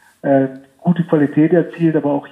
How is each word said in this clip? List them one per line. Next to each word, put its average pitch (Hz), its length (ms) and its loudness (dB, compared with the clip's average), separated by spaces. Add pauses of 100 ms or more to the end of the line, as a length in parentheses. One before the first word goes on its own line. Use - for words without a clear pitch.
(240)
äh, 135 240 2 (320)
gute 170 240 0
Qualität 151 500 0
erzielt, 165 420 0
aber 143 160 -2
auch 143 200 -6